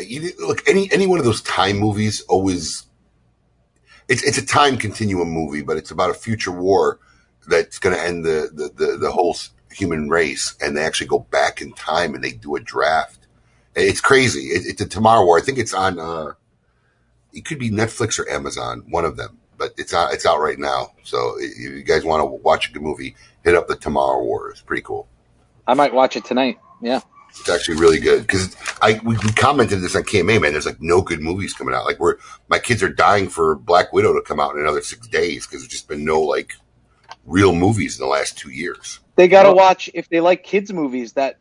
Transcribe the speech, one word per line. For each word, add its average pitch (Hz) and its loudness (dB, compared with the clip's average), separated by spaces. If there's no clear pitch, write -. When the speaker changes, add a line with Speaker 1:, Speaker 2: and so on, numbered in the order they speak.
Speaker 1:
you, 151 -10
look, - -4
any, 196 2
any 196 2
one 180 2
of 143 0
those 113 0
time 101 0
movies 107 0
always, 95 -2
it's, 123 0
it's - 0
a 107 -6
time 143 4
continuum 95 -2
movie, 76 -4
but 78 -4
it's 78 -10
about 87 -2
a 80 -4
future 104 -6
war 90 2
that's 82 0
gonna 90 0
end 82 -4
the, 78 -2
the, 76 -8
the, 69 -2
the 73 -2
whole 85 0
s-, - -10
human 80 -4
race, 78 0
and 73 -4
they 76 -2
actually 76 -4
go 71 0
back 69 -2
in 71 -14
time 80 -4
and 65 -10
they 65 -6
do 69 -8
a 64 -8
draft. 71 -4
It's 92 0
crazy. 123 2
It, 90 -2
it's 95 -8
a 90 -4
Tomorrow 110 4
War. 85 6
I 85 2
think 135 -4
it's - -4
on, 95 0
uh, 80 -8
it - -18
could 156 -10
be 120 -4
Netflix 110 -2
or - -6
Amazon, 65 -8
one 85 -2
of 71 -4
them, 57 -14
but - -6
it's - -10
out, 85 2
it's - -4
out 82 4
right 71 -2
now. 67 -4
So 60 -4
i-, - -8
if 65 -10
you 69 -12
guys 76 2
wanna 78 2
watch - 0
a - -20
good 71 -12
movie, 67 -8
hit 87 4
up 85 2
the 76 -4
Tomorrow 67 0
War. 57 -6
It's - -20
pretty - -8
cool. - -12
Speaker 2:
I 120 2
might 139 4
watch 127 2
it 113 -6
tonight. 127 -2
Yeah. 120 -4
Speaker 1:
It's - -10
actually 87 -2
really 80 6
good 76 2
'cause 92 -2
I, 107 2
we, 113 0
we 107 -2
commented 123 2
this 90 -4
on 90 0
K 101 0
M 87 2
A, 110 4
man. 76 2
There's, 73 -4
like, - -6
no 87 4
good 82 -6
movies 87 -6
coming 65 -6
out. 64 -4
Like, 73 -4
we're, 85 2
my 87 2
kids 107 -2
are 92 2
dying 90 2
for 80 0
Black 87 2
Widow 95 4
to 73 0
come 73 -4
out 71 -2
in 73 -6
another 76 0
six - -12
days 78 -4
'cause 69 -16
there's 64 -18
just - -14
been 73 -8
no, 78 2
like, 71 -4
real 92 4
movies 90 0
in 65 -6
the 65 -2
last 69 -2
two 69 -18
years. - -12
Speaker 2:
They 180 8
gotta 196 10
Speaker 1:
Well 185 6
Speaker 2:
watch, 190 6
if 170 -10
they 165 0
like 175 2
kids 202 -4
movies, 127 -4
that, 135 -4